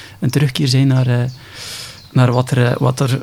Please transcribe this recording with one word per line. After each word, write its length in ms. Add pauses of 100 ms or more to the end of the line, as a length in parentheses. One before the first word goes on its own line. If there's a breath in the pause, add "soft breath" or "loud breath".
(200 loud breath)
een 100
terugkeer 380
zijn 180
naar, 200
eh, 180 (880 loud breath)
naar 200
wat 180
er, 160
eh, 100
wat 240
er 220